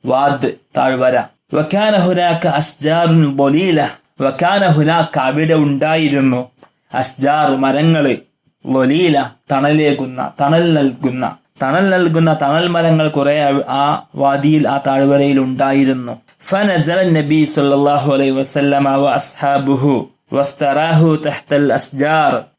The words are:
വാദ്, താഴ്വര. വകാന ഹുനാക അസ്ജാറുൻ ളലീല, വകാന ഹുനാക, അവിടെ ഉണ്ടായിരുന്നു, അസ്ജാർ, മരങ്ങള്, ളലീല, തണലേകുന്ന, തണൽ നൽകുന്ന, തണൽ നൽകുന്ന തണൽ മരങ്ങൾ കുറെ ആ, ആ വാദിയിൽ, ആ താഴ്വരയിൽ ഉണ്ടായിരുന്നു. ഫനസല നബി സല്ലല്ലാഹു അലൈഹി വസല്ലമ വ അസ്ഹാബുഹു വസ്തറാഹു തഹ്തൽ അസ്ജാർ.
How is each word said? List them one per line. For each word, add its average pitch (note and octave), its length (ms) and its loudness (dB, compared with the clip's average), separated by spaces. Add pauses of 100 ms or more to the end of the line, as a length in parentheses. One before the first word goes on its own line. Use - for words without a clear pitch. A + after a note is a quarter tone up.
വാദ്, C3+ 460 0 (240)
താഴ്വര. B2+ 460 0 (320)
വകാന G3+ 420 0
ഹുനാക F3 500 0
അസ്ജാറുൻ D#3 920 0
ളലീല, D3+ 520 2 (320)
വകാന F3 460 0
ഹുനാക, D#3 520 0
അവിടെ D3+ 360 0
ഉണ്ടായിരുന്നു, C#3+ 960 0 (440)
അസ്ജാർ, C#3 640 0
മരങ്ങള്, C#3 600 0 (500)
ളലീല, C3+ 640 0 (220)
തണലേകുന്ന, C#3 880 -2
തണൽ E3 340 2
നൽകുന്ന, B2+ 640 -2 (260)
തണൽ F3 280 0
നൽകുന്ന E3 520 2
തണൽ D#3+ 260 0
മരങ്ങൾ E3 400 0
കുറെ C#3+ 340 0
ആ, C#3 260 0
ആ C#3+ 380 -2 (100)
വാദിയിൽ, C#3 520 2
ആ C#3 180 -2
താഴ്വരയിൽ C#3 540 2
ഉണ്ടായിരുന്നു. C3 800 -2 (280)
ഫനസല F#3 600 0
നബി D#3 340 2
സല്ലല്ലാഹു C#3+ 680 0
അലൈഹി C3+ 160 0
വസല്ലമ C#3 680 0
വ C#3 140 2
അസ്ഹാബുഹു C#3 1000 -2 (240)
വസ്തറാഹു D3+ 920 0
തഹ്തൽ C#3+ 460 -2
അസ്ജാർ. C#3 680 -2 (160)